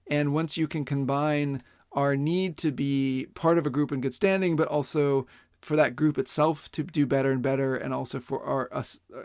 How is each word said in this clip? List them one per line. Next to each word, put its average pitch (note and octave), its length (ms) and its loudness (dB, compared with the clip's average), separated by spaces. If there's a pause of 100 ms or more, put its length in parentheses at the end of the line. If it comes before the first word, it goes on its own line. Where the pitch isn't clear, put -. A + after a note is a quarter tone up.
And D3 240 0
once D#3 240 -2
you D#3+ 100 0
can D3 200 -6
combine C#3+ 760 -2 (300)
our C#3 240 2
need E3+ 420 0
to D#3 120 0
be C3+ 640 0
part E3+ 240 4
of D3+ 80 0
a D#3 40 0
group C#3+ 220 0
in C3+ 80 -2
good C3 140 -2
standing, F#3+ 420 2
but D#3 120 2
also C#3+ 580 0 (340)
for D3+ 160 -2
that C3+ 180 4
group D3 220 2
itself D3+ 560 0
to E3 100 -4
do C#3+ 220 0
better C3+ 260 2
and C3 120 0
better, C3+ 340 0
and C3+ 160 -6
also C3 260 -6
for C3+ 240 -6
our, C3+ 300 -4
us, - 260 -6 (160)
uh, C3 100 -14